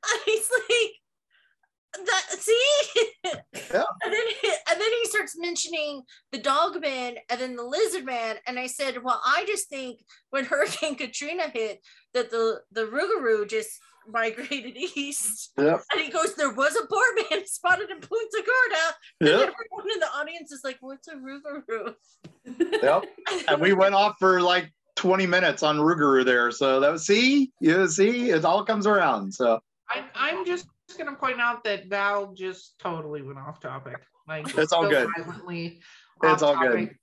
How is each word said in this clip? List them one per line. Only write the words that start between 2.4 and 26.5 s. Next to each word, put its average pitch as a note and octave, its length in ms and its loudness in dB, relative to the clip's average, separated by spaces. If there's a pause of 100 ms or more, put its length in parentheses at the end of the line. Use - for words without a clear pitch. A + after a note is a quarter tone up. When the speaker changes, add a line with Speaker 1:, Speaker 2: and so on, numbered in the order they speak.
Speaker 2:
Yeah. - 100 2 (100)
Speaker 1:
<laughs> - 100 -10
And F#4 100 -2
then A4+ 140 0 (140)
he, A4 60 0 (220)
and E4 100 2
then A4 120 0 (100)
he A4+ 60 -2
starts G#4 300 -4
mentioning D#4+ 680 -6 (280)
the C4+ 60 -10
dog D#4 420 0
man B3+ 360 -6 (140)
and A#3+ 120 -4
then B3+ 160 -8
the A#3+ 60 -10
lizard D#4 420 -2
man. A3+ 320 -6 (100)
And B3+ 120 -6
I B3+ 80 -8
said, B3+ 360 -6
"Well, B3+ 220 0
I D4 220 2
just G4+ 220 -4
think C4 300 -12 (300)
when C4 160 -2
<laughs> - 60 -4
Hurricane D4 440 0
Katrina D4 540 -6
hit, A3 300 -6 (340)
that A#3+ 180 -2
the, A3+ 300 0 (100)
the A3+ 140 -4
Rougarou B3 640 0
just A3 220 -4 (360)
migrated A#3 680 -6
<laughs> E4 180 -8
east." - 600 -8
Speaker 2:
Yep. D4+ 240 2 (100)
Speaker 1:
And D#4+ 100 -2
he D4+ 100 -4
goes, F4 240 -2
"There C#4 180 -2
was C#4 220 0
a A4+ 100 -2
boar A4 180 0 (280)
man F#4+ 120 -2
<laughs> - 40 -14
spotted F4+ 420 0
in F4 120 -12
Punta A4 440 -6
Gorda." G4+ 500 2 (260)
And D3+ 80 6
Speaker 2:
Yep. F3 100 6
Speaker 1:
everyone F#4+ 540 -2
in F#4+ 80 -4
the D#4 120 -2
audience D4+ 380 -8
is C#4 120 -18
like, C4 180 -8
"What's C4+ 260 -18
a D#4+ 80 -16
Rougarou?" C4+ 800 -10 (880)
Speaker 2:
Yep. F#4 200 4 (240)
Speaker 1:
<laughs> F4+ 200 -2
Speaker 2:
And D3 140 2
we F#3+ 120 6
went G3 220 6
off G3+ 240 4
for, F#3 220 6
like, F3+ 300 2 (240)
twenty F#3+ 300 4
minutes F3 380 2
on D3+ 160 4
Rougarou D3 460 4
there. A#2+ 260 4